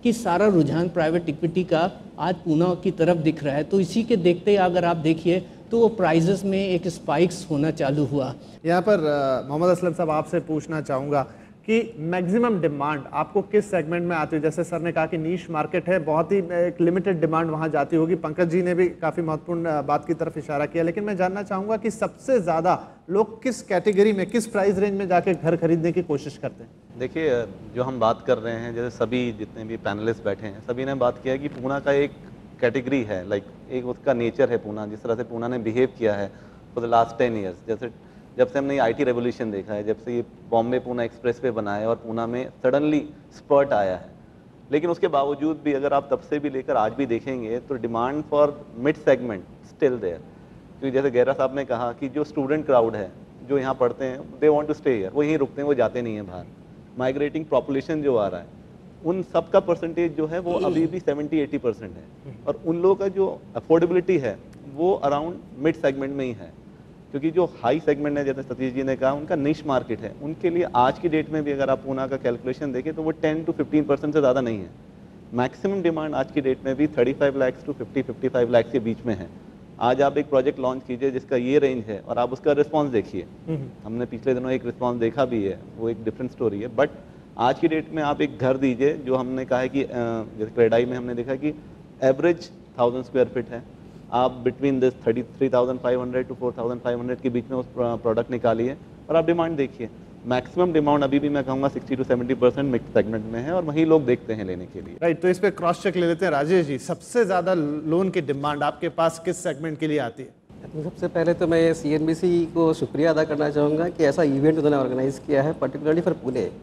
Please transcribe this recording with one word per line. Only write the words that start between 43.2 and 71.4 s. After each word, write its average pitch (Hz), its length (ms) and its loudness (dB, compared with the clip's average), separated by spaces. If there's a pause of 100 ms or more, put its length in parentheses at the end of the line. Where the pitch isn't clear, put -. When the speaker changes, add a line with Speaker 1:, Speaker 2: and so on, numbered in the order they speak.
Speaker 3:
spurt 139 360 2
आया 98 220 2
है, - 140 -12 (640)
लेकिन 151 180 2
उसके 170 180 0
बावजूद 147 560 0
भी 147 100 2
अगर 139 200 0
आप 139 180 2
तब 127 80 0
से 147 200 -4
भी 147 100 -2
लेकर 131 260 -2
आज 110 160 2
भी 131 140 -2
देखेंगे 117 540 -4
तो 127 180 -8
demand 120 380 -2
for 147 320 2 (380)
mid 151 100 2
segment 123 460 2 (260)
still 135 260 0
there। 90 300 -6 (560)
क्योंकि 135 120 -4
जैसे 135 200 2
गैरा 123 220 4
साहब 131 220 0
ने 139 100 -4
कहा 120 260 -2
कि 131 180 -8
जो 147 140 -4
student 147 420 -2
crowd 113 300 4
है, 98 160 -6 (380)
जो 139 80 2
यहाँ 135 160 0
पढ़ते 127 320 0
हैं, 131 140 -6 (200)
they 151 140 6
want 151 180 0
to - 100 -4
stay 123 200 2
here, 95 120 -6
वो 143 100 2
यहीं 156 140 0
रुकते 139 240 -2
हैं, 143 60 -4
वो 147 60 2
जाते 120 280 0
नहीं 113 140 -4
हैं 104 120 -8
बाहर। 90 180 -12 (540)
Migrating 143 460 -2
population 139 560 0
जो 139 140 2
आ 104 120 4
रहा 90 140 -6
है, - 60 -18 (580)
उन 180 180 -2
सब 170 260 -2
का 190 100 6
percentage 165 580 -2
जो 156 100 0
है 165 120 -4
वो 175 140 -2
अभी 170 340 2
भी 175 120 -4
सेवेंटी 151 380 -2
एटी 143 200 -2
परसेंट 110 400 -4
है 117 380 -18 (120)
और 143 180 -4
उन 165 120 0
लोगों 185 180 6
का 196 120 -2
जो 190 340 -2 (140)
affordability 170 640 4
है 117 220 -2 (360)
वो 175 300 0
around 147 280 0 (320)
mid 160 80 4
segment 139 360 -2
में 139 160 -4
ही 123 60 -4
है, 92 280 -14 (520)
क्योंकि 143 200 -2
जो 175 140 4
हाई 139 340 0
segment 147 380 0
है, 143 80 0
जैसे 135 180 -2
सतीश 127 300 -4
जी 135 100 -2
ने 131 120 0
कहा, 131 160 2
उनका 151 240 -2
निश 151 300 0
market 127 340 -2
है, 107 220 -10
उनके 160 280 -2
लिए 170 160 0 (100)
आज 165 240 4
की 175 100 0
date 151 200 0
में 151 140 -2